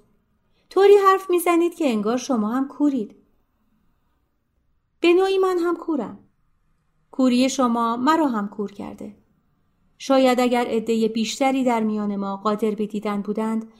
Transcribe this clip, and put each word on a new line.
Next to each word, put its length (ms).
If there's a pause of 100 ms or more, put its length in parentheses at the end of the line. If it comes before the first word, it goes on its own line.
(680)
«طوری 240 (140)
حرف 220
می‌زنید 460
که 140
انگار 280
شما 340
هم 160
کورید.» 480 (1800)
به 140
نوعی 240
من 200
هم 180
کورم. 440 (920)
کوری 380
شما 480
مرا 300
هم 200
کور 240
کرده. 440 (840)
شاید 420
اگر 260
عده 420
بیشتری 560
در 200
میان 320
ما 220
قادر 340
به 140
دیدن 360
بودند، 580